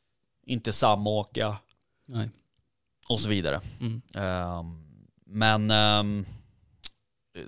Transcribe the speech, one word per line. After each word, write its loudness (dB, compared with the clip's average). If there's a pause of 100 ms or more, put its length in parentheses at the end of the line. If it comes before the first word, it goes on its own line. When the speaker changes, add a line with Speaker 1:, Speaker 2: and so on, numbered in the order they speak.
(460)
Speaker 1:
inte -4
samåka 2 (480)
Speaker 2:
Nej. -6 (800)
Speaker 1:
och 2
så 0
vidare. 0 (180)
Speaker 2:
Mm. -6 (120)
Speaker 1:
Ehm, -6 (420)
men, 2
ehm, 4 (1200)